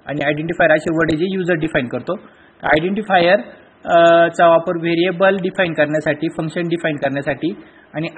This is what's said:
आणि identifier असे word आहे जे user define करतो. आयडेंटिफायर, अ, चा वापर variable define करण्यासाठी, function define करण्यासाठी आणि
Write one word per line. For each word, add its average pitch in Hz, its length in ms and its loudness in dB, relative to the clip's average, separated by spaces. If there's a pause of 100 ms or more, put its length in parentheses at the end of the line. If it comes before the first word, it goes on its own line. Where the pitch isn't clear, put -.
आणि 143 200 -6
identifier 160 460 0
असे 156 240 0
word 160 160 0
आहे 156 60 -2
जे 165 120 -2
user 185 240 -2
define 156 340 -2
करतो. 127 280 -6 (480)
आयडेंटिफायर, 185 760 0 (460)
अ, 170 440 6
चा 170 180 2
वापर 165 300 2
variable 175 640 0
define 180 320 -2
करण्यासाठी, 151 540 -2 (100)
function 165 240 -4
define 165 340 -2
करण्यासाठी 143 600 -4 (380)
आणि 156 140 -6 (100)